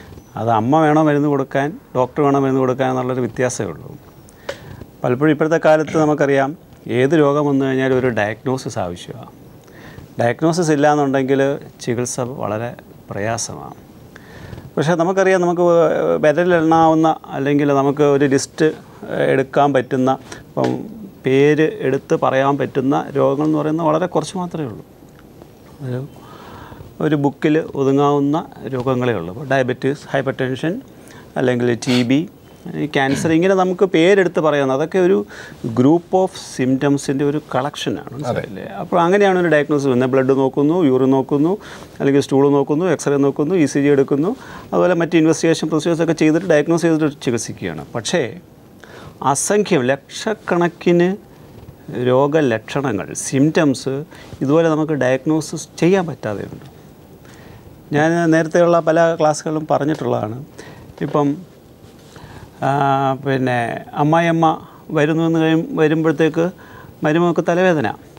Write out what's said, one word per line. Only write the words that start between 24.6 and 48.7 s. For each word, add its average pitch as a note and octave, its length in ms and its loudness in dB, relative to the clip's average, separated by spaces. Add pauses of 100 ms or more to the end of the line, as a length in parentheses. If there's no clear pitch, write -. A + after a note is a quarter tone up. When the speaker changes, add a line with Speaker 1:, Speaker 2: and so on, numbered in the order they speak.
Speaker 1:
ഉള്ളൂ. G2+ 180 -12 (960)
ഒരു, B2+ 240 -8 (920)
ഒരു D#3 140 0
ബുക്കിൽ D3+ 440 0
ഒതുങ്ങാവുന്ന C#3+ 880 0 (200)
രോഗങ്ങളേ B2+ 460 -2
ഉള്ളൂ. F2+ 220 -6
ഇപ്പോൾ C3+ 140 -10
diabetes, C3+ 520 -2 (100)
hypertension, C3+ 720 -4 (560)
അല്ലെങ്കിൽ B2 500 0
ടി B2 160 2
ബി, C3+ 260 0 (460)
ഈ D#3 120 -4
cancer, C#3 460 0
ഇങ്ങനെ F3 220 2
നമുക്ക് F#3 300 0
പേരെടുത്ത് F3+ 560 2
പറയാവുന്ന, C#3+ 340 2
അതൊക്കെ D#3 240 -2
ഒരു G3 280 2 (400)
group B2+ 360 4 (220)
of F3+ 60 -2 (320)
symptoms-ിൻ്റെ C#3 640 0
ഒരു C#3+ 180 -2 (120)
കളക്ഷനാണ്, C3 580 -6
മനസ്സിലായില്ലേ? A#2+ 500 -8
Speaker 2:
അതെ. - 120 -14
Speaker 1:
അപ്പോൾ F#3+ 260 -2
അങ്ങനെയാണ് F#3+ 380 2
ഒരു F3 100 2
diagnosis D3 400 2
വരുന്നത്. B2+ 200 2
blood C3 220 2
നോക്കുന്നു, C#3+ 540 2
urine C3 260 2
നോക്കുന്നു, C#3+ 480 0 (420)
അല്ലെങ്കിൽ C#3+ 200 2
സ്റ്റൂൾ C#3 320 2
നോക്കുന്നു, D3 340 0
എക്സ്റേ C#3+ 300 0
നോക്കുന്നു, C#3 380 0
ഇ E3 120 2
സി C#3 160 -2
ജി C#3+ 60 2
എടുക്കുന്നു, D3 480 2 (260)
അതുപോലെ F3+ 320 0
മറ്റ് E3+ 220 0
investigation D#3+ 520 2
പ്രൊസീജിയേഴ്സ് E3 340 0
ഒക്കെ E3 100 2
ചെയ്തിട്ട് D#3+ 340 2
diagnose D#3+ 360 2
ചെയ്തിട്ട് D#3 400 0
ചികിത്സിക്കുകയാണ്. F#2+ 640 -6 (100)
പക്ഷേ A#2+ 440 -4 (840)